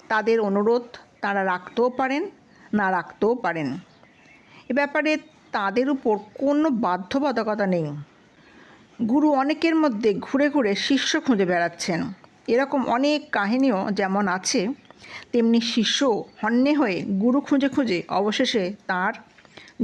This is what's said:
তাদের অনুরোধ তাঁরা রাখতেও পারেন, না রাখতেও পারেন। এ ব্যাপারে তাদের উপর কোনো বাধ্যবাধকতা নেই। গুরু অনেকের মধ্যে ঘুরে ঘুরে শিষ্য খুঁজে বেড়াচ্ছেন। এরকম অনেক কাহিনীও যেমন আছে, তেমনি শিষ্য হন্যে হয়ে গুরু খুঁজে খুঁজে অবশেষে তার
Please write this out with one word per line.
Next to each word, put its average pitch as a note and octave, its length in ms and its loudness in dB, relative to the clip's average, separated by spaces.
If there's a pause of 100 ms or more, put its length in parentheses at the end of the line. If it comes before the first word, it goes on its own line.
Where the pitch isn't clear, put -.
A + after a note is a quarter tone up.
তাদের A3 320 2
অনুরোধ G#3 420 2 (380)
তাঁরা G3+ 240 -2
রাখতেও F#3+ 460 -2
পারেন, C4+ 360 -2 (460)
না G3+ 180 0
রাখতেও G3 440 -2
পারেন। E3 440 -4 (880)
এ B3 40 -6
ব্যাপারে C#4+ 440 0 (360)
তাদের A#3 380 0
উপর B3+ 280 0 (160)
কোনো C#4+ 360 2
বাধ্যবাধকতা G#3+ 960 -2
নেই। F3 200 0 (1160)
গুরু C#4+ 280 2
অনেকের D4+ 440 0
মধ্যে A#3+ 400 2
ঘুরে C#4 360 0
ঘুরে A#3 240 0
শিষ্য C#4 460 0
খুঁজে A3 240 2
বেড়াচ্ছেন। F3 680 -2 (340)
এরকম C4+ 400 0
অনেক C#4+ 440 0
কাহিনীও A3 640 0
যেমন G3 360 0
আছে, F#3 400 0 (640)
তেমনি A#3 280 4
শিষ্য A#3 640 0 (180)
হন্যে B3 320 2
হয়ে G#3+ 280 0
গুরু A3+ 380 0
খুঁজে C#4 280 2
খুঁজে A3+ 400 0
অবশেষে G#3 640 0 (120)
তার F#3+ 260 -2 (720)